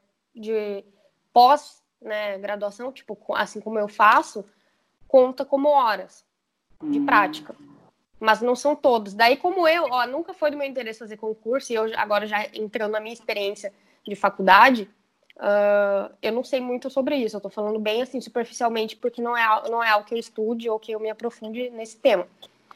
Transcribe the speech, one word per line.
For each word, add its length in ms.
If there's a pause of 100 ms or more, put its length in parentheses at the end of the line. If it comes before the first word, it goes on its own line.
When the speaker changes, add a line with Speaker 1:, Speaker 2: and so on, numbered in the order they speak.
(340)
Speaker 1:
de 500 (480)
pós, 500 (180)
né, 380
graduação, 520
tipo, 240
co-, 220
assim 240
como 180
eu 80
faço, 580 (640)
conta 380
como 240
horas 560 (580)
de 160
Speaker 2:
Hum. 80
Speaker 1:
prática. 480 (640)
Mas 220
não 160
são 180
todos. 400
Daí, 220
como 320
eu, 220
ó, 160
nunca 280
foi 160
do 60
meu 100
interesse 320
fazer 180
concurso, 560
e 40
eu 120
já, 120
agora 260
já 180 (100)
entrando 380
na 80
minha 120
experiência 600 (340)
de 100
faculdade, 720 (500)
ah, 720 (120)
eu 100
não 120
sei 160
muito 280
sobre 280
isso. 200
Eu 40
tô 100
falando 300
bem, 200
assim, 200
superficialmente, 760
porque 240
não 160
é 60
al-, 280
não 120
é 80
algo 160
que 80
eu 40
estude 520
ou 80
que 140
eu 80
me 100
aprofunde 600
nesse 280
tema. 280 (500)